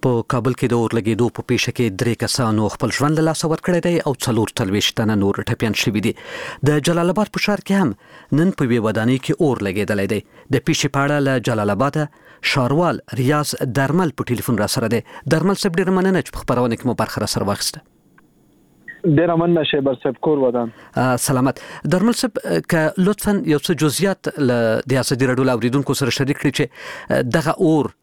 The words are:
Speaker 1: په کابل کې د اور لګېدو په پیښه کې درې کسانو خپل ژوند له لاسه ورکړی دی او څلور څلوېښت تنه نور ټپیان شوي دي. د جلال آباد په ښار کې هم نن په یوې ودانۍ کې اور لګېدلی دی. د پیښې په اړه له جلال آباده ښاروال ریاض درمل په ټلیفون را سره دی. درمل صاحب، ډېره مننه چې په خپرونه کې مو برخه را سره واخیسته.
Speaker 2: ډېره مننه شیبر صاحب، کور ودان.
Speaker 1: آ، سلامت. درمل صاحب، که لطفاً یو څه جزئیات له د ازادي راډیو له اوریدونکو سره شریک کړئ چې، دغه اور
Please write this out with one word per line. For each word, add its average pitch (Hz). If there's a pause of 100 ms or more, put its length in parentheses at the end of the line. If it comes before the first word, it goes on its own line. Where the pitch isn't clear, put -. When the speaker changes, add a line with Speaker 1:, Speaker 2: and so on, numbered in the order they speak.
Speaker 1:
په 123 (140)
کابل 123
کې 131
د 120
اور 110
لګېدو 110 (100)
په 110
پیښه -
کې 113
درې 117 (100)
کسانو 107
خپل 113
ژوند 151
له 156
لاسه 160
ورکړی 170
دی 175 (160)
او - (140)
څلور 113
څلوېښت 101
تنه 107
نور 98
ټپیان 110
شوي 104
دي. 107 (560)
د 151 (100)
جلال 175
آباد 208
په 185
ښار 202
کې 196
هم -
نن 185
په 135
یوې 113
ودانۍ 110
کې 160
اور 127
لګېدلی 98
دی. 101 (340)
د 127
پیښې 151
په 139
اړه 147 (100)
له 131
جلال 104
آباده 143 (460)
ښاروال 143 (200)
ریاض 147 (240)
درمل 143
په -
ټلیفون 117
را 98
سره 110
دی. - (320)
درمل 185
صاحب، 190
ډېره 185
مننه 185
چې -
په -
خپرونه 123
کې -
مو -
برخه 107
را -
سره 101
واخیسته. - (1160)
Speaker 2:
ډېره 170 (100)
مننه 170
شیبر 135
صاحب، 127
کور 143
ودان. 120 (200)
Speaker 1:
آ، 127 (180)
سلامت. 131 (300)
درمل 226
صاحب، - (280)
که 165 (300)
لطفاً 208
یو 151
څه - (120)
جزئیات 156
له 120
د 123
ازادي 135
راډیو 127
له 117
اوریدونکو 127
سره 117
شریک 139
کړئ 143
چې، 147 (720)
دغه 160
اور 147